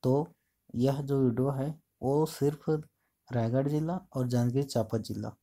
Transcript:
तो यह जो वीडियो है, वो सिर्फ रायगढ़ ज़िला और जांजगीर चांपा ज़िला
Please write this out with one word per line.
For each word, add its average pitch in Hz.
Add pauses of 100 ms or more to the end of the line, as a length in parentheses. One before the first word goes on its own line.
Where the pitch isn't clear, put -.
तो 139 (440)
यह 135
जो 139
वीडियो 127
है, 135 (320)
वो 143
सिर्फ 147 (600)
रायगढ़ 120
ज़िला 156 (140)
और 127
जांजगीर 120
चांपा 117
ज़िला 104 (120)